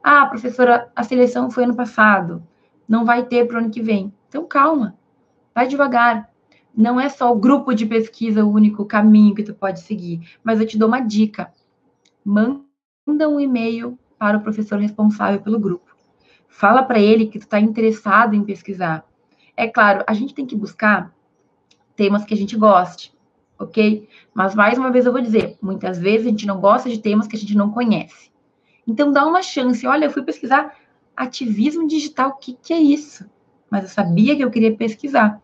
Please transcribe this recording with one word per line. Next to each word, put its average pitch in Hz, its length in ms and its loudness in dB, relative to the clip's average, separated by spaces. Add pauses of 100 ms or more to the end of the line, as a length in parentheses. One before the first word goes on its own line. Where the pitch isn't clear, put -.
"Ah, 277 240 6
professora, 240 680 0
a 240 80 -4
seleção 247 460 0
foi 247 140 -2
ano 240 120 0
passado, 202 680 0 (440)
não 226 180 0
vai 240 180 2
ter 240 240 0
pro 233 100 -6
ano 226 140 -4
que 240 100 -10
vem." 202 320 -4 (140)
Então, 311 180 -10
calma, 285 500 0 (580)
vai 254 140 0
devagar. 240 640 0 (440)
Não 240 240 2
é 277 80 -2
só 247 240 -2
o 220 60 2
grupo 269 380 2
de 214 100 -4
pesquisa 220 580 -2
o 208 80 2
único 208 320 2
caminho 214 520 6
que 208 80 -6
tu 208 100 -10
pode 190 280 -8
seguir, 175 400 -10 (220)
mas 226 160 -2
eu 220 60 0
te 220 100 -12
dou 220 120 2
uma 254 140 0
dica. 214 520 -2 (720)
Manda 277 1040 -2
um 294 100 0
e-mail 233 560 -4 (220)
para 208 220 0
o - 20 -4
professor 214 380 -6
responsável 202 600 0
pelo 214 200 -2
grupo. 180 360 -6 (520)
Fala 233 340 2
pra 254 160 -2
ele 214 300 4
que 208 100 -14
tu - 100 -18
tá 208 120 -2
interessado 220 720 2
em 208 100 0
pesquisar. 180 600 -8 (500)
É 226 120 -2
claro, 208 400 2
a 220 80 0
gente 262 180 -6
tem 269 140 -10
que 233 80 -12
buscar 202 580 -2 (840)
temas 208 300 0
que 220 80 -6
a 208 40 -4
gente 202 200 -6
goste, 190 560 2 (460)
ok? 214 500 -2 (240)
Mas, 190 220 -2
mais 214 200 2
uma 262 140 -2
vez, 247 160 2
eu 247 60 2
vou 262 100 -2
dizer, 214 400 -2
muitas 185 380 -8
vezes 214 260 0
a 247 60 -2
gente 208 160 -4
não 196 120 -6
gosta 240 300 2
de 226 80 -6
temas 214 300 -2
que - 80 -12
a 214 40 -8
gente 202 160 -6
não 202 140 2
conhece. 214 640 -4 (560)
Então, 285 240 0
dá 277 160 2
uma 359 160 0
chance. 254 420 -4
"Olha, 294 200 0
eu 277 60 -4
fui 262 120 -6
pesquisar 294 500 -4 (420)
ativismo 262 720 -4
digital, 285 420 -4
o 269 80 -10
que - 220 -18
que - 140 -6
é 339 60 0
isso? 294 500 0 (400)
Mas 196 140 -2
eu 190 60 -14
sabia 208 460 2
que 277 80 -2
eu 240 60 0
queria 220 260 0
pesquisar." 226 680 -2